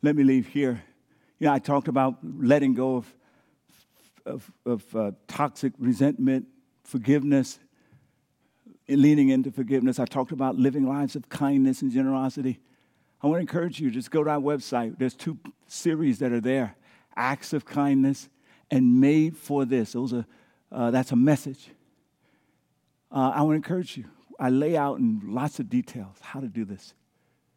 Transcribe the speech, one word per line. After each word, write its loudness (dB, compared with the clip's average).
Let 2
me 4
leave 4
here. -2
You -2
know, 4
I 2
talked -2
about 0
letting 2
go -2
of, -8
of, -12
of, -6
uh, -2
toxic -4
resentment, 0
forgiveness, 0
and 4
leaning 6
into 2
forgiveness. 0
I 0
talked -4
about -4
living 2
lives -4
of -12
kindness 0
and -2
generosity. -2
I -2
wanna 0
encourage -4
you, 0
just -8
go 2
to 0
our 0
website. -4
There's -2
two -8
series 0
that -2
are 0
there, -2
Acts -4
of -4
Kindness 0
and 6
Made 4
for -2
This. -2
Those -4
are, -4
uh, -2
that's 0
a 2
message. 0
Uh, 0
I 2
wanna 2
encourage -4
you. -12
I -2
lay 2
out -2
in 0
lots -6
of -8
details -6
how -14
to -10
do -6
this. -16